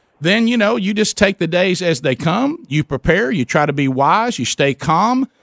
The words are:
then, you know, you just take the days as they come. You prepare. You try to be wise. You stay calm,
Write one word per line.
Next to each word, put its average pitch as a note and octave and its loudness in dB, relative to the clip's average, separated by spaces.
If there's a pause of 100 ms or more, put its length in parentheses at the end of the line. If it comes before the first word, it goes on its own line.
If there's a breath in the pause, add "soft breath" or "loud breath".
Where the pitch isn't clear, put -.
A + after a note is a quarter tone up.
(200)
then, G#3+ 2
you B3 0
know, A3 2
you G#3 -2
just G#3 -2
take G3 2
the E3+ -2
days F3+ 0
as E3 0
they C3+ -2
come. A3+ -2
You D3+ 0
prepare. F3 0
You E3+ -2
try D3 0
to D3 0
be C#3 0
wise. E3 0
You B2+ -4
stay C#3 0
calm, G#3+ 0 (140)